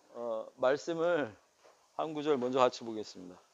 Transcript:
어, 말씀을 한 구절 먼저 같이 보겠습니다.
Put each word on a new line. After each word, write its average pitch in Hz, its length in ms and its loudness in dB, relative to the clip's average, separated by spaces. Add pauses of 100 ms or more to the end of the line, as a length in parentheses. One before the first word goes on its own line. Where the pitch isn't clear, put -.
(140)
어, 117 420 -4
말씀을 147 800 0 (640)
한 156 160 -4
구절 147 240 2
먼저 127 220 0
같이 123 260 4
보겠습니다. 101 520 -10 (160)